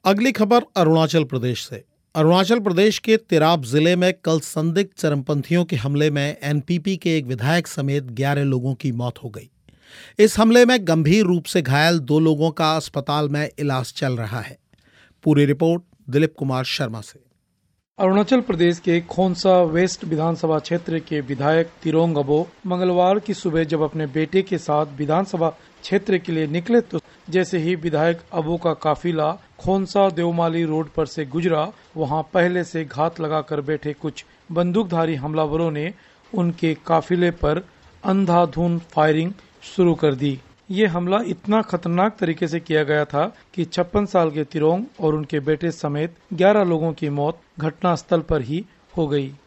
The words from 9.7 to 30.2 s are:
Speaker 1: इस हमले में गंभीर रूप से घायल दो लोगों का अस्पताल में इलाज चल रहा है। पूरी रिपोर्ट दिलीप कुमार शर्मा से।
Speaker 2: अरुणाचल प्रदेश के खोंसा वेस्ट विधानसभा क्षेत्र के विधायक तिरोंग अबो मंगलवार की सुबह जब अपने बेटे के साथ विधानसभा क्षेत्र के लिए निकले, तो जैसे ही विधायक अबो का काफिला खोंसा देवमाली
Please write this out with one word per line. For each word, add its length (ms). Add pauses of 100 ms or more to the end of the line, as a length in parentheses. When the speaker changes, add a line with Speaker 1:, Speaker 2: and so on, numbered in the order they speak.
Speaker 1:
इस 200
हमले 260
में 160
गंभीर 440
रूप 180
से 180
घायल 380
दो 200
लोगों 320
का 240
अस्पताल 540
में 200 (100)
इलाज 340
चल 200
रहा 260
है। 180 (680)
पूरी 220
रिपोर्ट 380 (260)
दिलीप 280
कुमार 260
शर्मा 380
से। 300 (680)
Speaker 2:
अरुणाचल 420
प्रदेश 380
के 220
खोंसा 600
वेस्ट 420
विधानसभा 560
क्षेत्र 400
के 220
विधायक 480 (140)
तिरोंग 340
अबो 300 (200)
मंगलवार 520
की 140
सुबह 300
जब 180
अपने 240
बेटे 360
के 160
साथ 280 (120)
विधानसभा 520 (320)
क्षेत्र 360
के 140
लिए 160
निकले, 340
तो 180 (300)
जैसे 280
ही 180
विधायक 460 (120)
अबो 240
का 160
काफिला 580 (280)
खोंसा 500
देवमाली 540